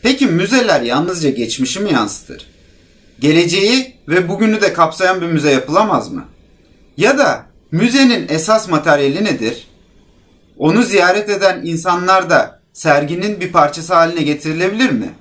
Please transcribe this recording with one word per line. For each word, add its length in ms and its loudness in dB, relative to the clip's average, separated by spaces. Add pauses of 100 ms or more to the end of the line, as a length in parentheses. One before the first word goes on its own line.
Peki 240 2
müzeler 560 2
yalnızca 480 -2
geçmişi 500 -4
mi 140 -2
yansıtır? 540 -6 (720)
Geleceği 760 2 (120)
ve 220 0
bugünü 320 0
de 120 2
kapsayan 480 0
bir 40 -4
müze 260 0
yapılamaz 600 0
mı? 140 -10 (720)
Ya 200 2
da 280 0 (260)
müzenin 580 2
esas 400 0
materyali 540 0
nedir? 440 -4 (920)
Onu 260 2
ziyaret 460 2
eden 340 0
insanlar 640 0
da 320 0 (120)
serginin 680 -2
bir 120 -6
parçası 420 0
haline 280 2
getirilebilir 680 -2
mi? 180 -4 (120)